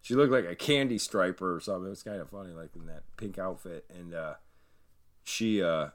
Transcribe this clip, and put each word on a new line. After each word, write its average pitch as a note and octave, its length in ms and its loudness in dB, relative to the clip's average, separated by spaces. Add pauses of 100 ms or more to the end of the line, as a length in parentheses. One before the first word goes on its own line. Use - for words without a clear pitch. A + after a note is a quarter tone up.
she A#2+ 140 0
looked C3+ 160 8
like B2 140 4
a E2+ 100 -4
candy C#3 420 2
striper F#2 580 2
or E2 40 -6
something. F#2 260 -4
It F#2+ 40 -6
was G2 140 -12
kinda G2+ 220 -8
funny, F#2 280 -14
like, E2 220 -14
in E2 120 -10
that D#2 160 -8 (140)
pink G#2 200 -6
outfit, F2 520 -6
and, F2 260 -12
uh, D#2 200 -6 (880)
she, G#2+ 380 2
uh, D#2+ 340 2